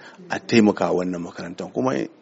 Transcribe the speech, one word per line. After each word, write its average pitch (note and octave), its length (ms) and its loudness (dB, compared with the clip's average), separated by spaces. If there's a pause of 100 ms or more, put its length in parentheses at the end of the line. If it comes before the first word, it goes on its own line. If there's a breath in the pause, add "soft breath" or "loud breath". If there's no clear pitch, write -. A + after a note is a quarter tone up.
(300 loud breath)
a - 100 -4
taimaka G#2 520 4
wannan F2+ 300 -2
makarantar. F2 520 -12
Kuma, C3 220 -2
in B2+ 140 -4 (120)